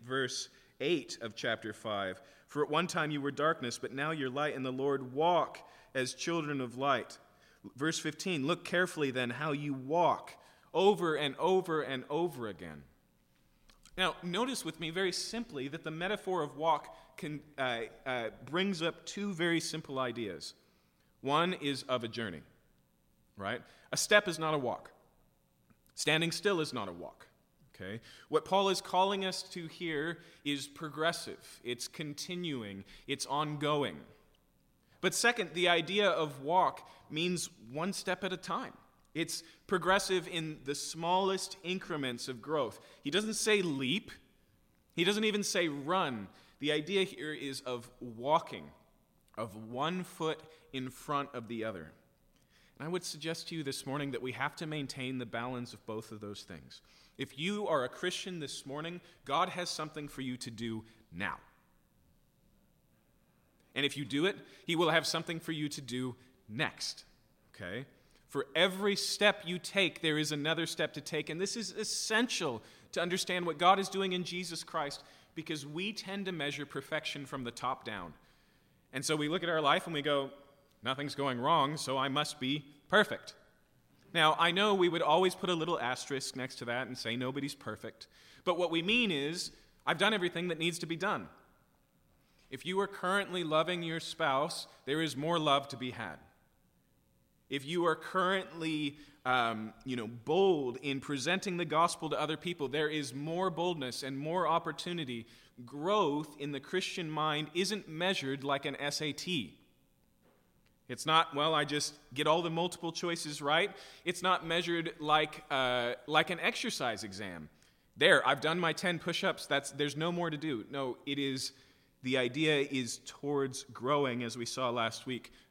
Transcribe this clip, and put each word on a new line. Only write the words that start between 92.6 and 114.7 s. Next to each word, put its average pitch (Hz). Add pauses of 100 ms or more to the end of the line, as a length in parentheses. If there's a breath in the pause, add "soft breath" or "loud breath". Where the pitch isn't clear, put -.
you 185
are 196
currently 185
loving 165
your 165
spouse, 151 (160 loud breath)
there 151
is 135
more 160
love 139
to 135
be 123
had. 87 (1300)
If 135
you 170
are 160
currently, 165 (260 loud breath)
um, 113 (100)
you 127
know, 113
bold 139
in 139
presenting 170
the 175
gospel 160
to 151
other 147
people, 151
there 151
is 147
more 165
boldness 160
and 135
more 165
opportunity. 156 (380 loud breath)
Growth 151
in 143
the 135
Christian 185
mind 156
isn't 190
measured 156
like 139
an 143
S 143
A 147
T. 135 (1300)
It's 127
not, 160
"Well, 151
I 147
just 147 (180)
get 147
all 165
the 170
multiple 170
choices 160
right." 170 (300 loud breath)
It's 175
not 180
measured 165